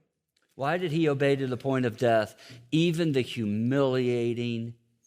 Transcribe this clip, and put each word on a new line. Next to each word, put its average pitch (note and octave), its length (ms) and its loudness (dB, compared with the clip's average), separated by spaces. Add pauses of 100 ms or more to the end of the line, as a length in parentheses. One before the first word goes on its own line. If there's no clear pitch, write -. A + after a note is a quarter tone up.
(560)
Why D3 220 -2
did F3+ 140 -4
he D#3+ 180 2
obey C#3 260 2
to C3+ 120 -2
the B2+ 100 -4
point C3 280 0
of G#2+ 120 -4
death, A2+ 380 2 (360)
even E3 400 2
the C3 100 2
humiliating A#2+ 1500 -2 (320)